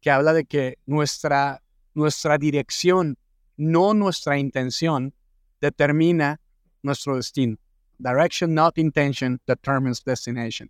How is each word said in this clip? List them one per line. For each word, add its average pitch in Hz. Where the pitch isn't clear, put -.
Que 151
habla 143
de 160
que 131
nuestra, 139
nuestra 151
dirección, 151
no 165
nuestra 185
intención, 135
determina 151
nuestro 139
destino. 123
Direction, 156
not 160
intention, 139
determines 131
destination. 120